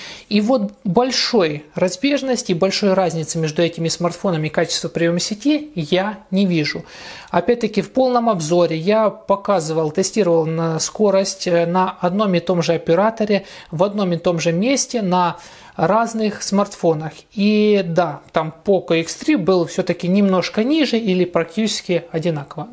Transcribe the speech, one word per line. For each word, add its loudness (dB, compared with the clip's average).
И 2
вот 0
большой 2
разбежности, -2
большой 0
разницы -2
между 0
этими -2
смартфонами -2
и -4
качеством -2
приёма 0
сети -2
я -2
не 2
вижу. -2
Опять-таки 0
в -6
полном 2
обзоре 2
я 2
показывал, -2
тестировал 2
на -2
скорость, 0
э, 2
на 0
одном 0
и 2
том 0
же 2
операторе, 0
в 0
одном 0
и 0
том 0
же 0
месте, 0
на 0
разных 0
смартфонах. 0
И 4
да, 0
там -2
Poco 2
X -6
три 0
был 2
всё-таки -4
немножко 2
ниже 2
или 2
практически -2
одинаково, -4